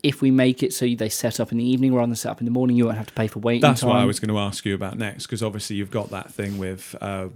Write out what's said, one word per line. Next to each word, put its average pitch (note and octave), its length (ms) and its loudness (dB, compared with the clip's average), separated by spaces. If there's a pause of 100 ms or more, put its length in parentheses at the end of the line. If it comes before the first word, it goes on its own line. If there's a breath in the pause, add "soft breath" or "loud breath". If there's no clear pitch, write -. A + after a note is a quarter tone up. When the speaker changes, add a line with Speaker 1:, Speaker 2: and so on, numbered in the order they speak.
Speaker 1:
if C#3 220 -2
we C3+ 80 6
make C3 320 4
it B2+ 100 -2
so B2 140 -2
they A2+ 220 0
set - 300 -2
up A2 120 -2
in A#2 80 0
the A#2+ 60 0
evening B2+ 280 4
rather A#2+ 140 4
than A#2 80 -2
set A2+ 160 -4
up - 100 -8
in A#2+ 40 -2
the A#2 60 0
morning, B2 260 4
you A#2+ 80 6
won't A2+ 120 0
have A2 80 -6
to - 80 -20
pay A2 140 0
for A2 140 -6
waiting A#2 200 2
Speaker 2:
That's C3+ 200 4
Speaker 1:
time." A#2+ 100 4
Speaker 2:
what G#2+ 80 4
I G2+ 60 4
was G#2 140 0
gonna G#2+ 200 0
ask G2 260 -4
you G2+ 80 0
about G2 240 -6
next, G#2+ 300 -8
'cause A2+ 160 -4
obviously G#2 320 -6
you've G2+ 160 -4
got G#2 180 -4
that G2 240 -10
thing G2+ 240 -6
with, F#2+ 420 -8
uh, F#2+ 360 -6